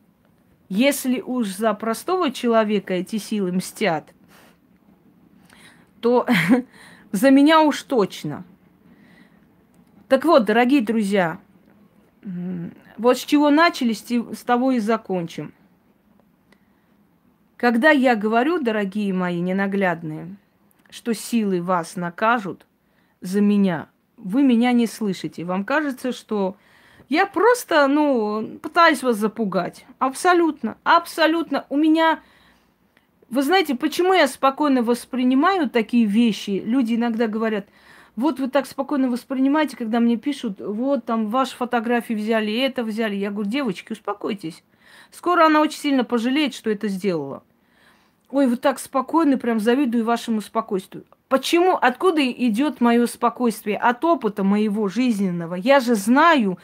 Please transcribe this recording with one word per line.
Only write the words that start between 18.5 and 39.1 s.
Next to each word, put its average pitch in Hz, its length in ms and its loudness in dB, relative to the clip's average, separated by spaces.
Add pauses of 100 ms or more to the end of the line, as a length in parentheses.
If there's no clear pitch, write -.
дорогие 208 540 -2
мои 180 280 -2
ненаглядные, 180 960 -4 (520)
что - 240 -6
силы 202 480 -2
вас 175 340 -4
накажут 190 720 -4 (560)
за 196 200 -2
меня, 196 480 2 (280)
вы 220 260 -2
меня 247 300 4
не 240 140 2
слышите. 175 580 -6
Вам 185 180 -4
кажется, 269 480 -4
что 202 460 -6 (500)
я 339 180 0
просто, 381 640 2
ну, 240 720 0
пытаюсь 320 420 2
вас 240 140 0
запугать. 202 680 -4 (140)
Абсолютно, 302 840 0
абсолютно. 320 880 0
У 277 80 -4
меня, 320 420 2 (1080)
вы 262 140 0
знаете, 302 320 2
почему 349 380 0
я 330 140 4
спокойно 269 560 0
воспринимаю 262 880 0
такие 233 360 2
вещи? 202 600 0
Люди 233 300 0
иногда 233 320 -2
говорят: 214 400 -4 (480)
«Вот 254 240 -2
вы 262 100 -4
так 269 160 0
спокойно 269 440 -2
воспринимаете, 269 680 -2